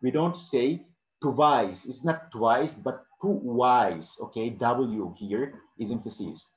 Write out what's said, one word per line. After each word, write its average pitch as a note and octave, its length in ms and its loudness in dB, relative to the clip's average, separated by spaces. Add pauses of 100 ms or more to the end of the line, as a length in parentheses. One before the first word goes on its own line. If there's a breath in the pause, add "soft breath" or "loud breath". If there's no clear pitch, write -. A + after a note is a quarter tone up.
We B2+ 100 0
don't E3 260 2
say C#3 480 0 (380)
tvice. B2+ 640 2
It's B2+ 160 -12
not - 280 -2
tvice, A2+ 500 2
but - 240 -6 (160)
twice, B2 1000 2
okay? A#2 280 -4
W A2+ 680 0
here G#2+ 440 -4 (180)
is A2 120 -4
emphasis. G#2+ 640 -8